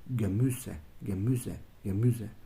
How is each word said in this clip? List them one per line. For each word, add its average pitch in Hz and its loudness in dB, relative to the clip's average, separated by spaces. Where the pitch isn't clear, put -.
Gemüse, 113 2
Gemüse, 104 0
Gemüse. 107 2